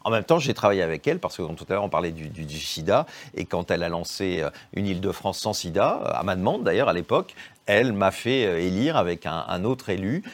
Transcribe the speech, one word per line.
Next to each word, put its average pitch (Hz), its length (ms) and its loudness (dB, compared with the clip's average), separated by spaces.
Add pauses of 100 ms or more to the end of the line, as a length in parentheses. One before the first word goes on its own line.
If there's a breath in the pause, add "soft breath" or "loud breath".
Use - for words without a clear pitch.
En 113 80 0
même 110 120 4
temps, 165 140 4
j'ai 135 160 0
travaillé 101 300 4
avec 80 240 -2
elle 160 100 2
parce - 180 -6
que, - 60 -8
comme 80 140 -6
tout - 120 -12
à - 60 -2
l'heure, 101 100 2
on 101 60 -2
parlait 85 220 0
du, 80 180 -10
du, 78 160 -10
du 76 140 -8
sida. 95 480 0 (260 loud breath)
Et 90 120 -6
quand 87 260 -2
elle 87 100 0
a 85 80 0
lancé, 87 540 -2
euh, 73 80 -2 (220 loud breath)
une 98 120 -2
Île-de-France 95 540 -2
sans 107 140 -2
sida, 95 520 0
euh, - 80 0
à - 80 -2
ma 95 140 0
demande 101 280 0
d'ailleurs 101 260 2
à 87 40 4
l'époque, 113 400 -2 (380 loud breath)
elle 110 220 6
m'a 98 160 4
fait, 120 380 2
euh, 85 120 2
élire 101 380 2
avec 87 300 2
un, 78 200 -4
un 90 160 -2
autre 127 260 -2
élu, 104 340 -2 (100)